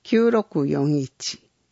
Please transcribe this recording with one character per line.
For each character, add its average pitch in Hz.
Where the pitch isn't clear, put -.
九 233
六 185
四 147
一。 -